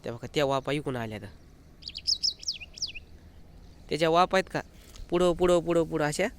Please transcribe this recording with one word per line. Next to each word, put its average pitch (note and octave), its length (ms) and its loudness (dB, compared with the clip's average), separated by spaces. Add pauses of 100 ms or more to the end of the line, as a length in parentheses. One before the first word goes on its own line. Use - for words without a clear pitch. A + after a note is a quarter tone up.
त्या A2+ 80 -6
बघा A#2 220 -10
त्या D3+ 100 2
वापा C3+ 280 -2
इकडून C#3+ 240 -4
आल्या A2 220 -6
तर G2 80 -12 (2500)
त्याच्या D#3+ 220 2
वापा F3+ 280 4
आहेत F#3 140 -2
का, D3 80 -2 (500)
पुढं F3 220 4
पुढं F3 280 4
पुढं E3 240 2
पुढं D#3 200 -2
अशा D3+ 220 0 (120)